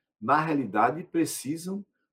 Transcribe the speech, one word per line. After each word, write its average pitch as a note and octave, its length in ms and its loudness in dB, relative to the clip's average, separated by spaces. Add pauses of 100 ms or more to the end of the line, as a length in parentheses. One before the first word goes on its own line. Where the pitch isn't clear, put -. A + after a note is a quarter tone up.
(200)
na C3+ 200 2
realidade, C3+ 640 0
precisam E3 800 -4 (280)